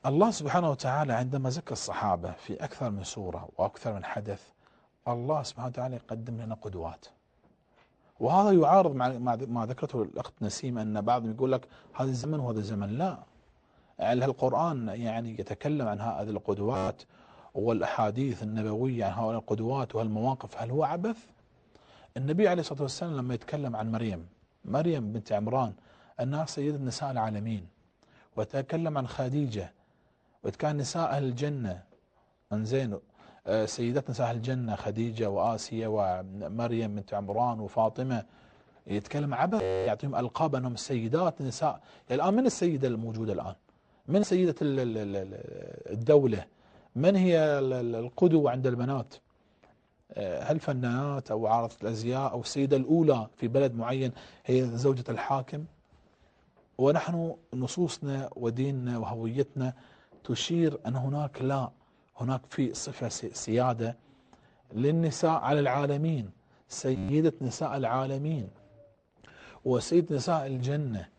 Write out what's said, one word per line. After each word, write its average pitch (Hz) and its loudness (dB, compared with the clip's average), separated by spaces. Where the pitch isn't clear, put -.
الله 170 4
سبحانه 160 0
وتعالى 135 0
عندما 131 0
زكى 147 -6
الصحابة 90 -2
في - -10
أكثر - -6
من 98 -6
سورة 87 -8
وأكثر 104 -2
من 95 -8
حدث، 104 -8
الله 127 -2
سبحانه 123 -8
وتعالى 127 -6
يقدم 117 -8
لنا 110 -6
قدوات، 87 -10
وهذا 190 6
يعارض 170 8
مع، 127 2
مع، 123 0
ما 117 -2
ذكرته 123 -4
الأخت - -6
نسيم 123 -4
أن 107 -2
بعضهم 113 0
يقول 131 0
لك 127 0
هذا 135 -2
الزمن 139 -2
وهذا 117 -2
الزمن. 101 -4
لا، 175 -2
هل 123 2
القرآن 131 0
يعني 113 -4
يتكلم 131 -2
عن 101 -2
هذه 107 -4
القدوات 101 -2
والأحاديث 113 0
النبوية 110 -2
عن 92 0
هؤلاء 113 -2
القدوات 113 -2
وهالمواقف 113 -2
هل 117 -4
هو 151 2
عبث؟ 175 -2
النبي 156 4
عليه 175 4
الصلاة 143 -6
والسلام 147 -4
لما 127 -2
يتكلم 127 -4
عن 110 -2
مريم، 104 -2
مريم 139 0
بنت 113 -6
عمران، 110 0
أنها 143 -2
سيدة 147 -4
نساء 135 -4
العالمين، 110 -2
وتكلم 147 -2
عن 127 -2
خديجة، 127 -2
وكان 151 -2
نساء 160 -2
أهل 139 0
الجنة، 123 -2
انزين، 110 -2
آه، 107 2
سيدات 120 -2
نساء 120 0
أهل 120 -2
الجنة 120 -2
خديجة 110 -2
وآسيا 110 0
ومريم 104 -2
بنت 101 -8
عمران 110 0
وفاطمة، 113 0
يتكلم 139 -2
عبث، 185 2
يعطيهم 101 0
ألقاب 135 0
أنهم 127 -2
سيدات 139 0
نساء. 139 -2
يعني 135 2
الآن 185 4
من 254 4
السيدة 156 2
الموجودة 113 -2
الآن؟ 92 -6
من 190 4
سيدة 180 4
ال-، 139 2
ال-، 117 0
ال-، 101 -4
ال-، - -8
الدولة؟ 117 6
من 180 6
هي 180 8
ال-، 143 4
ال-، 120 -2
القدوة 143 4
عند 131 0
البنات؟ 123 -2
آه، 90 -4
هل 156 2
فنانات 127 -2
أو 110 0
عارضة 117 2
الأزياء 117 -2
أو 120 -6
السيدة 139 2
الأولى 135 4
في 123 -2
بلد 127 2
معين 123 -2
هي 127 2
زوجة 127 2
الحاكم؟ 135 -4
ونحن 165 2
نصوصنا 139 -2
وديننا 123 -2
وهويتنا 117 -2
تشير 160 2
أن 127 -2
هناك، 135 -2
لا، 131 0
هناك 127 -2
في 135 -2
صفة - -8
سي-، - -8
سيادة 117 0
للنساء 160 2
على 147 2
العالمين، 143 0
سيدة 139 2
نساء 131 -4
العالمين 135 -2
وسيد 165 2
نساء 143 0
الجنة. 127 -4